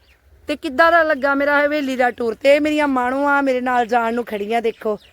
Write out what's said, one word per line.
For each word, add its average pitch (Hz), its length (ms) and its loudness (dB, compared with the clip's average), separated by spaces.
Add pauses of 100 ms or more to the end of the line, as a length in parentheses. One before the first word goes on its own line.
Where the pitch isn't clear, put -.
(480)
ਤੇ - 80 -2
ਕਿੱਦਾਂ 330 360 2
ਦਾ 339 120 4
ਲੱਗਾ 277 320 0
ਮੇਰਾ 285 300 2
ਹਵੇਲੀ 285 300 -2
ਦਾ 247 160 2
ਟੂਰ। 226 240 -4
ਤੇ 277 240 4
ਮੇਰੀਆਂ 302 280 0
ਮਾਣੋ 262 400 -2
ਆ 285 140 2
ਮੇਰੇ 262 200 0
ਨਾਲ 247 240 0
ਜਾਣ 233 280 0
ਨੂੰ 240 120 -4
ਖੜੀਆਂ, 214 360 -4
ਦੇਖੋ 214 360 -4 (160)